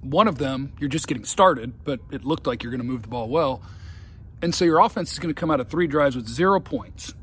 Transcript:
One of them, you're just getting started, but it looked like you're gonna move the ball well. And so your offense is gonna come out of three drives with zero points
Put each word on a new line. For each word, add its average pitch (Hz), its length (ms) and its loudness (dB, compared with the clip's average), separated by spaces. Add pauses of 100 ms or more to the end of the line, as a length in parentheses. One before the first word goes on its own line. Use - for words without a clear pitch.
One 160 260 4
of 156 120 -2
them, 135 400 -4
you're 143 100 -2
just 151 180 -2
getting 120 160 -2
started, 143 600 2
but 135 160 -4 (100)
it - 160 -8
looked 151 220 -2
like 117 160 -4
you're 117 80 -6
gonna 123 120 -4
move 123 200 -4
the 113 60 -14
ball 117 200 -4
well. 139 320 2 (800)
And 170 140 0
so 185 100 2
your 165 140 8
offense 208 320 4
is - 80 -6
gonna 160 160 -4
come - 160 -2
out 147 80 4
of 123 100 -6
three 175 160 2
drives 143 300 4
with 120 120 -6
zero 180 320 4
points - 640 -8